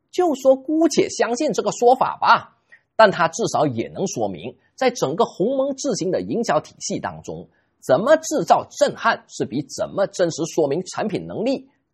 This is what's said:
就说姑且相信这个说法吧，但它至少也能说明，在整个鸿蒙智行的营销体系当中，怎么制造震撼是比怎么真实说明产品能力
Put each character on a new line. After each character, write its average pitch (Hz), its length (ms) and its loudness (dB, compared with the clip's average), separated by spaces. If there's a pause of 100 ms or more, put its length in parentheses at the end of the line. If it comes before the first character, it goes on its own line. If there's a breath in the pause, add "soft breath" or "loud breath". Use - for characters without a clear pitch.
(100)
就 349 240 0
说 262 220 4
姑 320 320 0
且 - 200 2
相 226 280 -2
信 294 180 0
这 240 80 -2
个 208 100 -2
说 240 220 4
法 - 260 0
吧， 226 380 2 (380 soft breath)
但 214 140 8
它 165 180 0
至 214 220 -6
少 - 160 2
也 113 220 -4
能 85 200 -6
说 107 200 -4
明， 90 280 -12 (180)
在 262 160 0
整 247 260 -2
个 220 80 2
鸿 240 320 -2
蒙 269 180 -2
智 269 200 -4
行 180 160 -4
的 117 100 -2
营 147 240 -4
销 156 160 0
体 - 200 -10
系 165 200 -8
当 80 220 -10
中， 82 260 -12 (320)
怎 131 180 4
么 269 200 4
制 240 260 -4
造 180 220 4 (120)
震 269 160 2
撼 - 320 -2
是 - 200 -8
比 120 160 -6
怎 - 260 -8
么 180 180 -2
真 175 240 0
实 156 120 -6 (120)
说 151 140 2
明 160 160 -2
产 - 240 -6
品 170 180 -6
能 165 200 -6
力 - 240 -4 (240 soft breath)